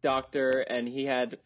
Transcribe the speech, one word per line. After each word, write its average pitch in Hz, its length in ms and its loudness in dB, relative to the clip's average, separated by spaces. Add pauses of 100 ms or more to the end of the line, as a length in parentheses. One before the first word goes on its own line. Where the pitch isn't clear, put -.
doctor, 131 480 2 (100)
and 120 260 -2
he 135 180 -4
had 127 400 -2